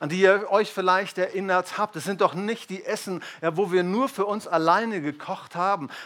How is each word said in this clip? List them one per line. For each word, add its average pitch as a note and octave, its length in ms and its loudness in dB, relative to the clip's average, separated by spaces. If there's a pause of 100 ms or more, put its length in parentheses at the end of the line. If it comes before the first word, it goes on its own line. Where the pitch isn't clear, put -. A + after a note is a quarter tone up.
an D3 80 -4
die F3+ 100 -2
ihr G3 320 6
euch G#3 180 2
vielleicht F#3 480 0
erinnert F#3 600 0
habt. G#3 180 -2
Es D3+ 80 -8
sind F3+ 160 -4
doch F3 140 4
nicht G#3 360 -6
die F#3+ 140 -10
Essen, G3 400 -6 (180)
ja, D#3+ 140 0
wo F3+ 160 0
wir F3+ 120 4
nur G3 260 0
für F#3+ 160 -2
uns G#3 240 -4
alleine F3 500 2
gekocht D3 560 -8
haben, F3+ 340 -2 (160)